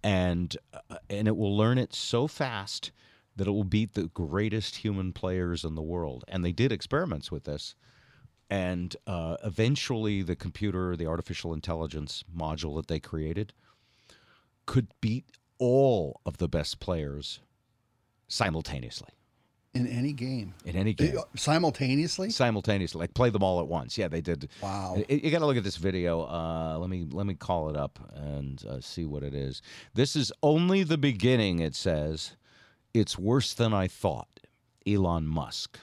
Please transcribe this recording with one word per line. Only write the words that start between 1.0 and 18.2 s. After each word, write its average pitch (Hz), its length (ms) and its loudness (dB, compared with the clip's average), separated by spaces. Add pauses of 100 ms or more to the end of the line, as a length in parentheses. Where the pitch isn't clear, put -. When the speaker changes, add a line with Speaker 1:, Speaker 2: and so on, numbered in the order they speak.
Speaker 1:
and 104 200 2
it 107 80 4
will 101 200 2
learn 113 220 6
it - 160 -2
so 120 320 0
fast 117 640 -6 (460)
that 95 100 -2
it 101 40 2
will 101 140 2
beat 107 300 2
the 90 140 -2
greatest 98 680 -2
human 95 360 -2
players 90 520 -2
in 80 100 -4
the 78 80 -6
world. 78 440 -6
And 92 180 -2
they 87 80 2
did 120 200 2
experiments 135 580 -4
with 73 140 -6
this. - 300 -8 (760)
And, 90 480 -2 (100)
uh, 82 380 -4
eventually 110 800 0
the 90 140 -2
computer, 92 600 -2
the 82 100 -4
artificial 82 480 -4
intelligence 78 720 -6 (100)
module 78 420 -4
that 78 120 -6
they 80 100 0
created, 82 540 -4 (1120)
could 123 220 2 (120)
beat 113 260 0 (320)
all 123 640 4
of 85 140 -6
the 87 100 0
best - 320 -2
players 73 600 -4 (880)